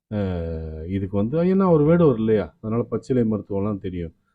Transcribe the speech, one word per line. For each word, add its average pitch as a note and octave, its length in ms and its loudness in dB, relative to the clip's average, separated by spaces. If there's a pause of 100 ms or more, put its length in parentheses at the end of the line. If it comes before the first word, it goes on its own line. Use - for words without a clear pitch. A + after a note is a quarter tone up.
(120)
அ, E2 760 -6
இதுக்கு G2 300 -4
வந்து, B2+ 260 0
ஏன்னா F#3+ 160 2
அவர் F3+ 220 4
வேடுவர் D#3 340 6
இல்லையா? A2 460 0
அதனால A2+ 220 -2
பச்சிலை A#2+ 400 -2
மருத்துவம்லாம் G2+ 560 -2
தெரியும். F2 340 -8 (220)